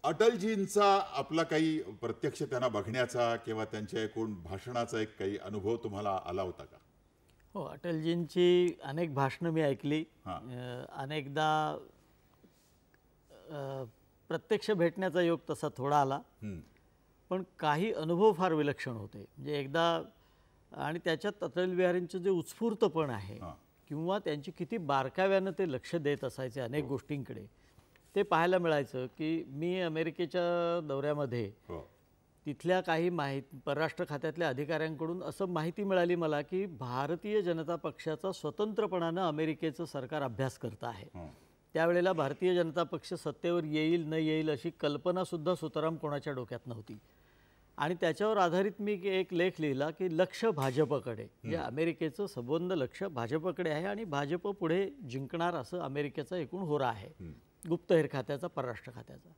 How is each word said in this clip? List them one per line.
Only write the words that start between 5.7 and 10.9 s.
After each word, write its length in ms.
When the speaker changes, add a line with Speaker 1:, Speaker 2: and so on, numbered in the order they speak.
Speaker 1:
तुम्हाला 500
आला 160
होता 220
का? 120
Speaker 2:
हो, 100
अटलजींची 1080
अनेक 300
भाषणं 360
मी 100
ऐकली. 440
Speaker 1:
हां. 240
Speaker 2:
अ, 340